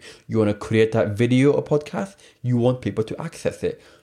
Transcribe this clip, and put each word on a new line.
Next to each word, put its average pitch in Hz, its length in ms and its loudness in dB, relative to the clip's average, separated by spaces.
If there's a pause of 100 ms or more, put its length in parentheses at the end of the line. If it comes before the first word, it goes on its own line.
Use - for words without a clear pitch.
(280)
You 110 120 0
want 104 100 4
to 104 60 0
create 110 360 2
that 110 200 0
video 127 420 4
or - 100 -2
podcast, 180 540 -4 (240)
you 123 160 0
want 123 240 0
people 107 240 -4
to - 160 -10
access - 420 -6
it. - 160 -4 (240)